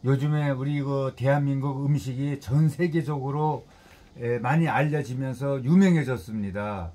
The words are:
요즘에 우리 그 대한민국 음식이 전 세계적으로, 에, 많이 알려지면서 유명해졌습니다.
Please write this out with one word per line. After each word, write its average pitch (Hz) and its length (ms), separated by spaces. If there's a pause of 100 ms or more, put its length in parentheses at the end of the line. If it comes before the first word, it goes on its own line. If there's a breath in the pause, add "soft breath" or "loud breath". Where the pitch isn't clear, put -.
요즘에 143 460
우리 139 300
그 135 360
대한민국 139 680
음식이 139 540
전 156 300
세계적으로, 151 960 (520 loud breath)
에, 120 220
많이 147 300
알려지면서 135 960
유명해졌습니다. 110 1300